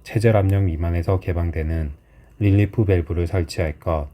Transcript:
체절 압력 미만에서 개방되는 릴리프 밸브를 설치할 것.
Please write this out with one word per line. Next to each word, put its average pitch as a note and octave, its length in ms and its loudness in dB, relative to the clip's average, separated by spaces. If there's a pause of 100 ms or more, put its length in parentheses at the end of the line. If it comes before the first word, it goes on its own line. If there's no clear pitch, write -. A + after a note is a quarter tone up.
체절 A2 360 2
압력 G2 260 2
미만에서 E2+ 560 0
개방되는 D#2+ 720 -4 (480)
릴리프 G#2 460 2
밸브를 F2 420 0
설치할 E2 520 -2
것. D#2 340 -4